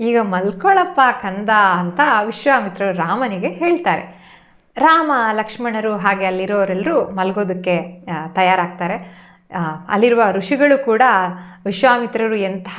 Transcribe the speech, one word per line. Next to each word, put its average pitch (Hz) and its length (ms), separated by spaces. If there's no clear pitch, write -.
ಈಗ 233 200
ಮಲ್ಕೊಳಪ್ಪ 220 800
ಕಂದ" 202 280
ಅಂತ 180 220
ವಿಶ್ವಾಮಿತ್ರರು 202 720
ರಾಮನಿಗೆ 196 520
ಹೇಳ್ತಾರೆ. 330 720
ರಾಮ 320 360
ಲಕ್ಷ್ಮಣರು 214 640
ಹಾಗೆ 190 280
ಅಲ್ಲಿರೋರೆಲ್ಲರೂ 190 840
ಮಲ್ಗೋದಕ್ಕೆ, 185 1040
ಆ, 156 140
ತಯಾರಾಗ್ತಾರೆ. 180 1000
ಆ, - 20
ಅಲ್ಲಿರುವ 233 340
ಋಷಿಗಳು 269 520
ಕೂಡ 226 180
ವಿಶ್ವಾಮಿತ್ರರು 226 680
ಎಂಥ 190 320